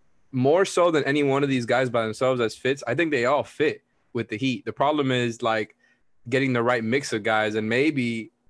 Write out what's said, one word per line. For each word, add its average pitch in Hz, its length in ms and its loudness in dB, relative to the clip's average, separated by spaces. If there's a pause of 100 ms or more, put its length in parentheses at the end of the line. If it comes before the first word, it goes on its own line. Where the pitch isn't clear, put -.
(320)
more 143 340 4
so 175 260 2
than 147 120 2
any 143 200 0
one 139 200 2
of 143 60 0
these 127 160 -2
guys 123 240 2
by 117 140 0
themselves 127 360 0
as 113 160 -2
fits, 135 320 -2
I 120 80 -2
think 165 160 0
they 123 140 0
all 131 180 2
fit 143 380 -4 (320)
with 117 160 -6
the 107 80 -6
Heat. 123 280 -2
The 110 60 -8
problem 139 400 0
is, 120 300 -2
like, 113 340 -2 (540)
getting 131 240 0
the 120 100 2
right 120 200 0
mix 131 280 -2
of 110 120 -2
guys, 107 320 0
and 110 120 -2
maybe, 120 640 -2 (180)